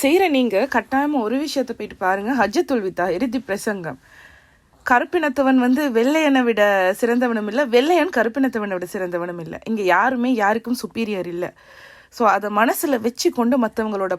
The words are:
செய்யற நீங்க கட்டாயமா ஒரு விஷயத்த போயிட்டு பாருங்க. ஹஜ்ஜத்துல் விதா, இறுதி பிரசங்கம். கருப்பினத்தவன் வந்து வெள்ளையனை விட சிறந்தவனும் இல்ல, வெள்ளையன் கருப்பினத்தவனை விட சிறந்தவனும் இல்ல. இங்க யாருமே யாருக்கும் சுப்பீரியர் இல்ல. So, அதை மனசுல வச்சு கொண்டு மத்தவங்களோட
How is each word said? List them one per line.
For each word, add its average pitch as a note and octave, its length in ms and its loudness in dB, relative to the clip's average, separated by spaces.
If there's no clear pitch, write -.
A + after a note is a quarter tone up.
செய்யற F4 260 4
நீங்க B3 460 2
கட்டாயமா C4+ 460 0
ஒரு A3 160 -2
விஷயத்த C#4 340 -4
போயிட்டு G#3+ 280 -12
பாருங்க. G3+ 480 0
ஹஜ்ஜத்துல் A#3 440 -2
விதா, F3 180 -2
இறுதி A3 320 -2
பிரசங்கம். F#3+ 580 -6
கருப்பினத்தவன் C4+ 640 2
வந்து B3+ 360 2
வெள்ளையனை C4+ 520 2
விட G3+ 580 2
சிறந்தவனும் A#3 460 0
இல்ல, A#3 180 -2
வெள்ளையன் D4 520 2
கருப்பினத்தவனை A#3 520 0
விட F3+ 240 -4
சிறந்தவனும் F3 480 -6
இல்ல. E3 240 -12
இங்க A3 180 -4
யாருமே A#3 500 2
யாருக்கும் A3 440 0
சுப்பீரியர் G#3 500 -4
இல்ல. F3 260 -8
So, A3+ 200 0
அதை G3+ 280 2
மனசுல C4+ 440 0
வச்சு A#3+ 300 -2
கொண்டு A#3+ 360 2
மத்தவங்களோட G#3+ 520 -4